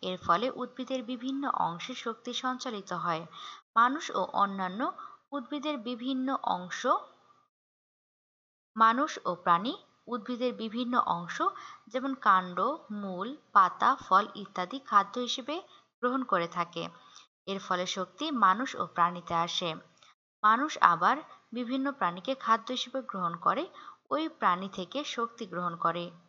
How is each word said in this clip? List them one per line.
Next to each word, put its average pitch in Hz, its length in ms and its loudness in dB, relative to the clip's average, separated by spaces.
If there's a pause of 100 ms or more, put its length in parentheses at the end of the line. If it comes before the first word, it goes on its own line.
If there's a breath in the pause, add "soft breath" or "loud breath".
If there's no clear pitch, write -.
এর 185 240 -6
ফলে 185 220 2 (140)
উদ্ভিদের 254 400 -6 (100)
বিভিন্ন 262 320 -6 (240)
অংশে 170 260 -6 (100)
শক্তি 233 280 -8 (120)
সঞ্চালিত 254 500 -4
হয়। 165 300 -2 (560 loud breath)
মানুষ 262 260 4 (140)
ও - 20 4 (220)
অন্যান্য 196 380 -2 (500 loud breath)
উদ্ভিদের 285 440 -4 (120)
বিভিন্ন 254 400 -2 (280)
অংশ, 180 260 -8 (1900)
মানুষ 233 360 6 (180)
ও - 60 0
প্রাণী 180 380 2 (400)
উদ্ভিদের 240 480 -2
বিভিন্ন 233 340 -2 (200)
অংশ 170 220 -6 (540 loud breath)
যেমন 262 200 -2 (140)
কাণ্ড, 185 320 4 (440)
মূল, 190 260 -6 (280)
পাতা, 185 340 6 (160)
ফল 196 200 6 (180)
ইত্যাদি 185 340 -6 (120)
খাদ্য 196 260 4 (120)
হিসেবে 262 280 -4 (440 soft breath)
গ্রহণ 254 220 0 (100)
করে 170 160 2
থাকে। 170 360 -4 (680 loud breath)
এর 196 140 -2
ফলে 180 200 0 (100)
শক্তি 190 300 -6 (200)
মানুষ 208 240 4 (120)
ও - 20 0 (120)
প্রাণীতে 175 400 0 (100)
আসে। 175 240 -2 (720 soft breath)
মানুষ 247 280 4 (220)
আবার 185 240 2 (400 loud breath)
বিভিন্ন 262 300 -2 (120)
প্রাণীকে 180 340 -2 (120)
খাদ্য 226 220 2 (100)
হিসেবে 254 220 -4 (120)
গ্রহণ 175 220 -2 (120)
করে, 196 180 0 (500 loud breath)
ওই 302 100 0 (160)
প্রাণী 190 280 2 (100)
থেকে 185 220 -6 (160)
শক্তি 233 360 -4
গ্রহণ 175 220 -4 (120)
করে। 170 200 0 (240)